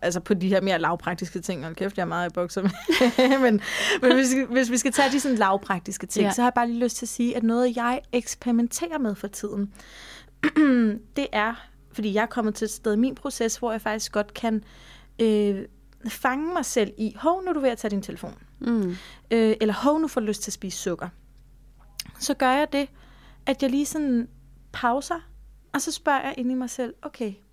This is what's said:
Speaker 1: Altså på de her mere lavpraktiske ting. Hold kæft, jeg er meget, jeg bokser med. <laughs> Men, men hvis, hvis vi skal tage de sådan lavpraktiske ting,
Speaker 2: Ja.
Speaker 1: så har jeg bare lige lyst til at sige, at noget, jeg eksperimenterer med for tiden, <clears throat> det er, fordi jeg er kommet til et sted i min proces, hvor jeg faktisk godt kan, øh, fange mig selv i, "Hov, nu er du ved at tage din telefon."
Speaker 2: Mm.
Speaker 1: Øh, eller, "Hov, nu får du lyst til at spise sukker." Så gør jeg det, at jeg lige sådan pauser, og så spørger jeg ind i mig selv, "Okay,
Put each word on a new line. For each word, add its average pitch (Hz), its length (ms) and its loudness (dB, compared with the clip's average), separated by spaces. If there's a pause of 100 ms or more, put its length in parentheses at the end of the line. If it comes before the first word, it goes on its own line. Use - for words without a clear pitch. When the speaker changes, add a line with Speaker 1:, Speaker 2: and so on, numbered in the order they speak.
Speaker 1:
Altså 175 180 0
på 208 140 0
de 185 140 0
her 190 120 4
mere 190 180 2
lavpraktiske 170 600 -2
ting. 165 240 -6
Hold 165 100 -10
kæft, 190 220 -6
jeg 185 60 -2
er 175 60 -2
meget, 170 140 -2
jeg 175 100 -4
bokser 180 300 -4
med. 190 80 4 (400)
<laughs> 262 400 4
Men, 208 100 6 (420)
men 247 120 8
hvis, 262 200 4 (160)
hvis 247 200 2
vi 247 60 0
skal 247 160 0
tage 277 200 4
de 277 80 2
sådan 262 180 0
lavpraktiske 196 680 0
ting, 208 200 2
Speaker 2:
Ja. 202 60 2
Speaker 1:
så 240 100 0
har 240 60 4
jeg 247 60 0
bare 240 140 2
lige 233 160 -2
lyst 233 120 0
til - 80 -10
at 233 40 -6
sige, 240 280 -2
at 233 60 -4
noget, 233 340 2
jeg 247 240 -2 (120)
eksperimenterer 247 840 -2
med 226 160 -2
for 202 140 -10
tiden, 202 440 -6 (720)
<clears throat> 254 760 4
det 285 160 -2
er, 214 220 0 (380)
fordi 208 220 -4
jeg 214 80 2
er 233 40 0
kommet 220 280 -2
til 226 100 -6
et 208 60 -2
sted - 220 -2
i 208 40 2
min 254 180 2
proces, 240 420 -4
hvor 233 160 -2
jeg 220 80 -4
faktisk 214 320 -6
godt 208 220 -2
kan, 220 300 -2 (540)
øh, 208 400 4 (500)
fange 277 460 -2
mig 320 100 -2
selv 208 340 0
i, 214 180 -4
"Hov, 349 260 0
nu 370 60 -6
er 349 40 0
du 311 80 -2
ved 269 100 2
at 233 80 -4
tage 220 120 -4
din 196 120 -4
telefon." - 320 -12 (260)
Speaker 2:
Mm. 202 360 -2 (340)
Speaker 1:
Øh, 220 300 4
eller, 214 140 2
"Hov, 294 260 2
nu 320 80 0
får - 120 -4
du 220 60 -2
lyst 208 160 -2
til - 80 -8
at - 40 -8
spise - 240 -10
sukker." 175 300 -4 (1080)
Så - 160 -2
gør 262 180 2
jeg 294 200 0
det, 262 160 0 (580)
at 277 160 -2
jeg 269 80 2
lige 285 160 0
sådan 262 420 0 (440)
pauser, 277 480 -2 (520)
og 277 80 0
så 311 120 -4
spørger 285 280 0
jeg 277 160 -4
ind 247 140 -2
i 262 40 -2
mig 254 160 -4
selv, 240 320 -6
"Okay, 226 300 -6 (200)